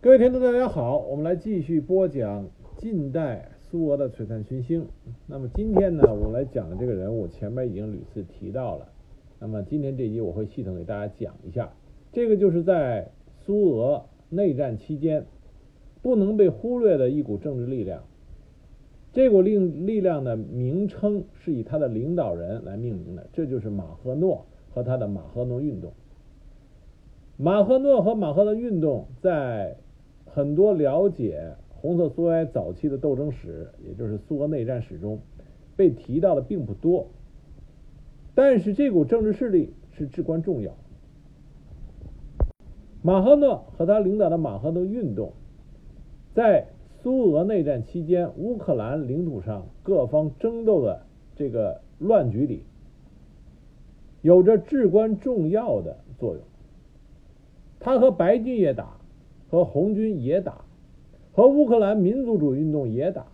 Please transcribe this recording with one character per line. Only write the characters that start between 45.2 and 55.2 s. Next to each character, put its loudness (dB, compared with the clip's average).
在 4
苏 2
俄 2
内 0
战 -2
期 -8
间 0
乌 -4
克 -2
兰 -4
领 -2
土 -6
上 -8
各 2
方 0
争 -4
斗 4
的 -2
这 -4
个 -4
乱 2
局 -2
里 -6
有 10
着 6
至 0
关 2
重 -2